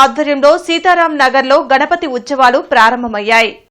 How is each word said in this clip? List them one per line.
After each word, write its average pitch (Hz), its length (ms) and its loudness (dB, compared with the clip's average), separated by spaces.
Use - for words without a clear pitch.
ఆధ్వర్యంలో 285 560 2
సీతారాం 339 600 0
నగర్ 262 280 0
లో 262 100 2
గణపతి 302 340 -2
ఉత్సవాలు 254 520 0
ప్రారంభమయ్యాయి. 226 1000 0